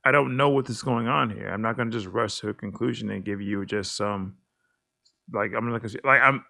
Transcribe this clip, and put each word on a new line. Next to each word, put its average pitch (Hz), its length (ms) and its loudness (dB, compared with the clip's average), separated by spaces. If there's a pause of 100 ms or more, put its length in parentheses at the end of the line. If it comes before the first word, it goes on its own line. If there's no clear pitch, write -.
I 131 80 8
don't 131 240 4
know 143 140 4
what 135 200 2
is 110 120 -6
going 117 260 0
on 131 220 2
here. 101 180 -8
I'm 98 140 -4
not 113 140 0
gonna 117 140 -2
just 110 160 -4
rush 104 340 -2
to 104 100 -4
a 98 40 -6
conclusion 110 560 -4
and 98 140 -6
give 101 160 -4
you 101 260 -4
just 101 300 -4
some, 101 400 -4 (1000)
like, 104 220 -2
I'm 117 120 -2
not 117 140 -4
gonna, 107 120 -8 (100)
like, 135 180 6
I'm, 135 280 4